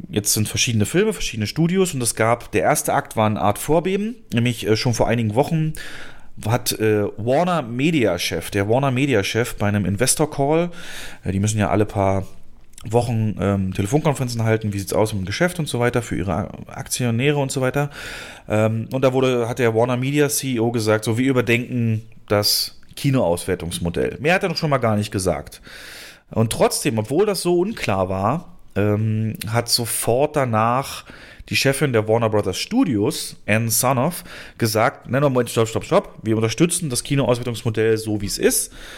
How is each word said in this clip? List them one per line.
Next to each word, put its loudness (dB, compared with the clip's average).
jetzt -2
sind 2
verschiedene 0
Filme, 2
verschiedene -4
Studios 2
und -4
es -2
gab, 0
der 2
erste 2
Akt -4
war 4
eine 0
Art 2
Vorbeben, 0
nämlich, 0
äh, 4
schon 0
vor 2
einigen 0
Wochen 0
hat, 0
äh, 2
Warner 2
Media-Chef, 0
der 0
Warner 2
Media-Chef 0
bei 0
einem 2
Investor-Call, 0
äh, -2
die 2
müssen 0
ja 2
alle 4
paar 0
Wochen, 0
ähm, 0
Telefonkonferenzen 0
halten, 0
wie -4
sieht's -6
aus 2
im -4
Geschäft -2
und -4
so -2
weiter, 2
für -6
ihre -2
A-, -4
Aktionäre -2
und -2
so -2
weiter. 0
Ähm, 2
und -2
da 4
wurde, 2
hat -6
der 2
Warner 2
Media 2
C -4
E 0
O 2
gesagt, 2
so, 0
wir 2
überdenken 2
das 0
Kinoauswertungsmodell. 0
Mehr 2
hat 0
er 0
noch -4
schon -2
mal 2
gar 0
nicht -2
gesagt. -2
Und 2
trotzdem, 0
obwohl 2
das -2
so 2
unklar 0
war, -2
ähm, 0
hat 0
sofort 0
danach 0
die -2
Chefin 2
der 2
Warner 4
Brothers 0
Studios, 0
Ann 2
Sonoff, 2
gesagt, 0
nein, 0
Moment, 2
stopp, 2
stopp, -4
stopp, 0
wir 2
unterstützen 2
das -4
Kinoauswertungsmodell 0
so, -2
wie -6
es -6
ist. 0